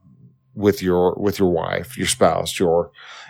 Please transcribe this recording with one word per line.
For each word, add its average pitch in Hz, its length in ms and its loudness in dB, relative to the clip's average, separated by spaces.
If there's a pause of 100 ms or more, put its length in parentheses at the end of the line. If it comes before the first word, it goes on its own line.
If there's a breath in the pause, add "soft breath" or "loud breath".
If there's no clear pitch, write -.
(560)
with 101 260 2
your, 90 340 2
with 101 240 -2
your 92 120 4
wife, 85 460 -4
your 92 100 -4
spouse, 87 520 0
your, 85 320 2 (380 loud breath)